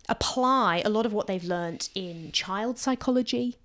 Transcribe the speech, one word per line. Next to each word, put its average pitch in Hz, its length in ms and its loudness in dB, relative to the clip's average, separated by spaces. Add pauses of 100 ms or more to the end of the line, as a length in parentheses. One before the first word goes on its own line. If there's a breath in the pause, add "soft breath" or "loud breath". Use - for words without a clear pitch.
apply 247 760 2
a 208 60 0
lot 214 160 2
of 220 80 0
what 208 140 -2
they've 185 180 -4
learnt 175 500 -4
in 165 380 -8
child 214 460 -2
psychology, 247 880 0